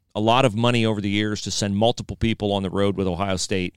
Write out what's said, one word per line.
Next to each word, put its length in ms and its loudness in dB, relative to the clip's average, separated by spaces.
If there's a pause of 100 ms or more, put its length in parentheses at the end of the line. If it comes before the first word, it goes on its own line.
(160)
a 60 -2
lot 240 4
of 100 2
money 300 2
over 160 0
the 80 -2
years 320 0
to 100 -6
send 240 -2
multiple 400 0
people 380 -2
on 100 0
the 60 -4
road 260 0
with 100 -2
Ohio 300 -2
State. 420 -4